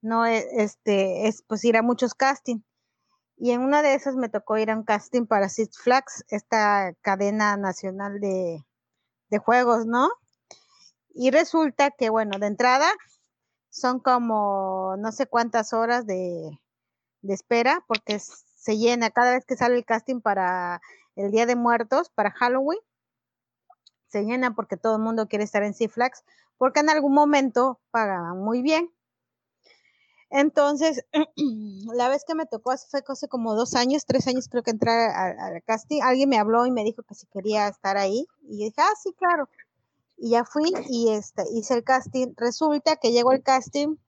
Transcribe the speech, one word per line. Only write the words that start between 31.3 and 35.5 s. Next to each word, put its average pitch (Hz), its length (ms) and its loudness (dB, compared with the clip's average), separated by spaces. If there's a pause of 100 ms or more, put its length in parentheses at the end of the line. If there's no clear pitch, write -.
la 240 160 0
vez 285 160 0
que 330 100 -6
me 320 100 -4
tocó, 240 260 -6
hace, 262 180 -6
fue 277 180 -4
hace 277 200 -8
como 226 280 -4
dos 233 200 -2
años, 262 300 0
tres - 220 0
años 254 220 -2
creo 240 140 -4
que 240 80 -4
entré 220 200 0
a, 226 180 2
a, 185 380 -4
al 170 160 -12